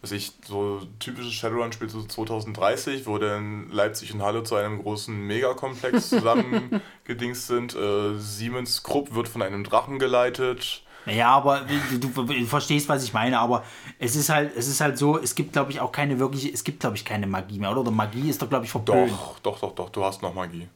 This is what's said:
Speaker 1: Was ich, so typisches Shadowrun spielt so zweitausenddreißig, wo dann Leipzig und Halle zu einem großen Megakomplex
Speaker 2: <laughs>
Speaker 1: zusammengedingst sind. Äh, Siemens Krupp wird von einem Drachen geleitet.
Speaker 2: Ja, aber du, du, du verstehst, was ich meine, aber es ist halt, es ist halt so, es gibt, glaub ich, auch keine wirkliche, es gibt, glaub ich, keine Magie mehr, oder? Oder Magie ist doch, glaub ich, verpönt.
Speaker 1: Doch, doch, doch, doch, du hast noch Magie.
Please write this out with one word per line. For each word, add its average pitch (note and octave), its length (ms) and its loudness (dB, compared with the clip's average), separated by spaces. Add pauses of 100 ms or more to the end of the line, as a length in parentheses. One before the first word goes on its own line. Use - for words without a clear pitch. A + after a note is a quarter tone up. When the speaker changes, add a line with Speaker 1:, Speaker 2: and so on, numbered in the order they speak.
Speaker 1:
Was G2 100 -10
ich, G2 200 -6 (140)
so G2+ 360 -4 (180)
typisches B2 340 -8
Shadowrun A#2 380 -2
spielt A2 200 -8
so A2 100 -8
zweitausenddreißig, A2 1040 -2
wo G#2 140 0
dann G#2 500 -2
Leipzig G#2 440 0
und G#2 100 -4
Halle A2 200 0
zu A2+ 120 -2
einem G#2 260 0
großen G#2 340 -6 (120)
Megakomplex B2+ 840 0
Speaker 2:
<laughs> - 0 -
Speaker 1:
zusammengedingst B2 1400 0
sind. A#2+ 280 0
Äh, G#2 420 0
Siemens A2+ 680 -4
Krupp C#3+ 300 -2
wird A#2 140 0
von A#2 160 -4
einem G2+ 200 -2
Drachen B2 360 2
geleitet. B2 840 2 (220)
Speaker 2:
Ja, A#2 260 6
aber C#3 340 6 (260)
du, B2+ 80 0
du, C3 260 -2
du B2+ 200 0
verstehst, C#3+ 420 2
was C#3 160 2
ich A2+ 80 -4
meine, A#2 280 2
aber A#2 260 2 (340)
es B2 160 0
ist D3+ 140 2
halt, D3 260 4
es A#2 140 -2
ist C3+ 100 0
halt C#3 180 2
so, D3 220 4
es - 160 -4
gibt, - 160 -2
glaub C3+ 180 2
ich, C3+ 120 -6
auch B2+ 100 -2
keine C#3+ 260 0
wirkliche, C3+ 320 0
es - 140 -6
gibt, - 160 -6
glaub A2+ 160 0
ich, - 80 -6
keine G2+ 240 -2
Magie G2 320 -4
mehr, G2 120 0
oder? B2+ 100 2
Oder A#2+ 100 0
Magie A2 380 0
ist C3+ 120 0
doch, C3 80 -2
glaub C3 140 2
ich, A2+ 80 -8
verpönt. G2+ 400 4
Speaker 1:
Doch, - 280 -8
doch, - 200 -2
doch, G2 160 -4
doch, F#2 140 -6
du G2+ 160 -4
hast G2 160 -2
noch F2+ 120 -4
Magie. F2 420 -8